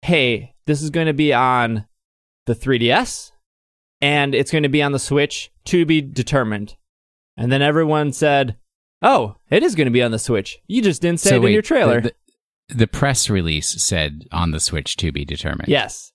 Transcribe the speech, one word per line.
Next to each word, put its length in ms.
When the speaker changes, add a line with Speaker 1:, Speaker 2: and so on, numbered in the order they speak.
Speaker 1:
"Hey, 520
this 160
is 80
gonna 240
be 180
on 540
the 80
three 240
D 120
S, 420
and 340
it's 160
gonna 180
be 140
on 100
the 60
Switch 520
to 200
be 160
determined." 720
And 140
then 120
everyone 500
said, 440
"Oh, 360
it 120
is 120
gonna 160
be 120
on 80
the 80
Switch. 480
You 160
just 180
didn't 200
say 100
Speaker 2:
So 60
Speaker 1:
it 60
Speaker 2:
wait, 80
Speaker 1:
in 40
your 80
trailer." 400
Speaker 2:
the, 120
the, 60
the 120
press 440
release 520
said 500
on 180
the 100
Switch 360
to 160
be 120
determined. 440
Speaker 1:
Yes. 460